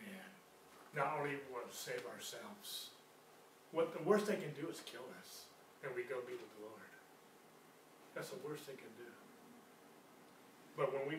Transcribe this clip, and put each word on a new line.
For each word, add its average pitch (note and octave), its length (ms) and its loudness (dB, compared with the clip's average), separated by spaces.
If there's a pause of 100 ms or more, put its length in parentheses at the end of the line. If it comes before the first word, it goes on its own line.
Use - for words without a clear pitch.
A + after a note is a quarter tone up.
man. G2 280 -6 (680)
Not D3 240 6
only C#3+ 260 4
will B2+ 160 -2
it G2 80 -4
save B2 400 -2
ourselves. - 800 -6 (800)
What D#3+ 240 8
the E3 80 0
worst G3 240 12
they - 80 8
can D3+ 160 2 (100)
do C#3+ 60 0
is - 160 -2
kill - 240 -6 (160)
us, - 240 -10 (400)
and B2+ 80 0
we B2 80 2
go B2 240 2
be B2 80 -2
with A2+ 240 -6
the G#2+ 80 -6
Lord. G#2+ 80 -6 (1400)
That's C#3+ 240 -4
the - 80 -4
worst D3 240 -2
they C3+ 80 -6
can A#2 240 -10
do. A#2+ 80 -8 (1700)
But C#3 160 8
when C3+ 160 4
we D3+ 120 4